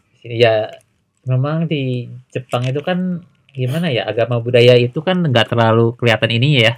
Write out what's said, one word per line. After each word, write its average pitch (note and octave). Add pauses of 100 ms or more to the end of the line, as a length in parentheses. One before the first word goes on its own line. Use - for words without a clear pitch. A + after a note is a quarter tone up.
(200)
Ya, A2+ (520)
memang C#3+
di C3 (220)
Jepang B2+
itu C3
kan F3+ (260)
gimana C3+
ya, A2
agama A2+
budaya A#2+
itu B2
kan F3+
nggak A#2+
terlalu A#2
kelihatan A2+
ininya B2+
ya. G#2+